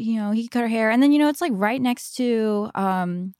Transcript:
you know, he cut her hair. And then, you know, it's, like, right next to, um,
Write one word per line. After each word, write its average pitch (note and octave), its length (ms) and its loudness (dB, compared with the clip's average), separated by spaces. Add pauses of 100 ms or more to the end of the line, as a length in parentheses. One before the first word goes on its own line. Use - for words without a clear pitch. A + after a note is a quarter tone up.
you A3+ 180 -2
know, G#3 120 -2
he A3+ 160 0
cut A#3+ 140 -2
her A#3 60 0
hair. A3 220 0
And A#3+ 140 4
then, C#4+ 80 6
you D4 80 4
know, D4 100 4
it's, D4 120 -4
like, F4 120 0
right G#3 280 0
next B3 360 -4
to, A3 580 0
um, F#3 640 -2